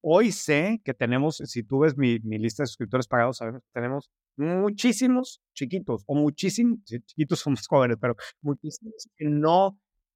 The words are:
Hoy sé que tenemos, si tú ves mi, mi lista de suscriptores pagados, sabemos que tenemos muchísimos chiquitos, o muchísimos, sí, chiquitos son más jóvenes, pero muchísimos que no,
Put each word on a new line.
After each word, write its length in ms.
Hoy 320
sé 520
que 100
tenemos, 420
si 260
tú 180
ves 160
mi, 240
mi 180
lista 240
de 60
suscriptores 380
pagados, 320
sabemos 240
que 100
tenemos 380
muchísimos 1080
chiquitos, 540
o 80
muchísimos, 680
sí, 160
chiquitos 400
son 140
más 120
jóvenes, 340
pero 140
muchísimos 760
que 100
no, 520